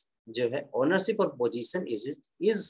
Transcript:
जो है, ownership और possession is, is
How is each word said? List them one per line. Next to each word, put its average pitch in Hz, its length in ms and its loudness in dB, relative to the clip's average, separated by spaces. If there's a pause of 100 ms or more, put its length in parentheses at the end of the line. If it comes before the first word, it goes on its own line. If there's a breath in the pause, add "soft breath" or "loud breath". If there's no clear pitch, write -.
(300)
जो 117 240 -2
है, 143 200 -4
ownership 185 460 2
और 160 220 0
possession 120 520 -2
is, 110 160 -6 (340)
is 202 260 4